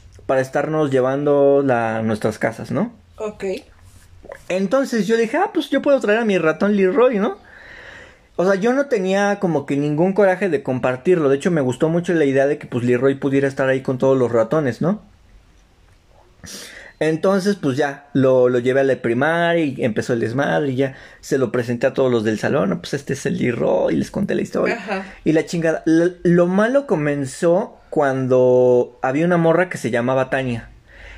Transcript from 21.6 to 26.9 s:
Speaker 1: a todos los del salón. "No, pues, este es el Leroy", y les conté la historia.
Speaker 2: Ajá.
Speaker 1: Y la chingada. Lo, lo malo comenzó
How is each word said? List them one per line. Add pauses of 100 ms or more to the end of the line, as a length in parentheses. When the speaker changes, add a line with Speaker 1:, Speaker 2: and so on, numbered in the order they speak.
Speaker 1:
a
todos
los
del
salón.
"No,
pues,
este
es
el
Leroy",
y
les
conté
la
historia.
Speaker 2:
Ajá. (200)
Speaker 1:
Y
la
chingada.
Lo, (120)
lo
malo
comenzó (140)